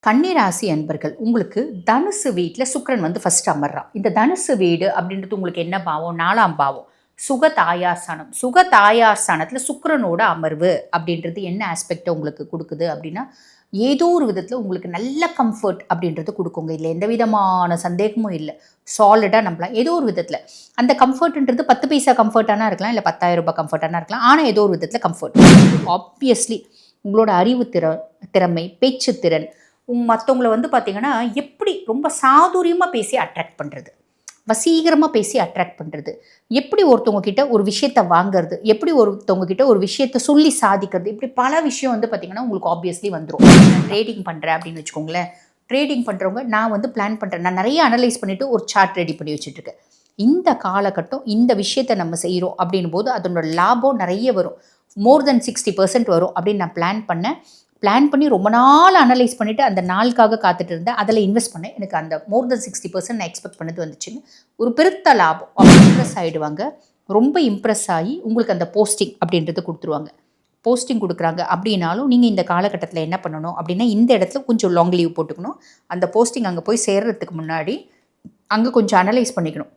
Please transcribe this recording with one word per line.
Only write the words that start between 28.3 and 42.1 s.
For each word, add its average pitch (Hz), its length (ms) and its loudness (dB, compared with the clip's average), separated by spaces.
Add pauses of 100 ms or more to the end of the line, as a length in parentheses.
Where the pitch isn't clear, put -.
திறமை, 175 320 0 (140)
பேச்சு 254 320 0 (100)
திறன், 160 260 0 (440)
உம், 240 180 -2
மத்தவங்கள 247 420 0
வந்து 247 200 -2
பாத்தீங்கன்னா, 233 380 -2 (300)
எப்படி 403 320 -6 (180)
ரொம்ப 277 160 -4 (140)
சாதுரியமா 339 760 4
பேசி 226 200 -4 (100)
அட்ராக்ட் - 360 -12
பண்றது, 147 300 -14 (600)
வசீகரமா 320 680 2
பேசி 214 280 -2
அட்ராக்ட் 175 360 -6
பண்றது, 151 320 -12 (480)
எப்படி 403 220 0 (100)
ஒருத்தவங்க 208 340 2
கிட்ட 208 160 0 (120)
ஒரு 208 140 4
விஷயத்த 254 320 0 (140)
வாங்குறது, 180 420 0 (160)
எப்படி 330 280 0
ஒருத்தவங்க 196 500 0
கிட்ட 262 220 0
ஒரு 202 120 6
விஷயத்த 254 440 -2
சொல்லி 294 220 6 (120)
சாதிக்கிறது, 196 520 0
இப்படி 247 140 -8 (120)
பல 277 280 0
விஷயம் 254 260 -4
வந்து 226 180 -4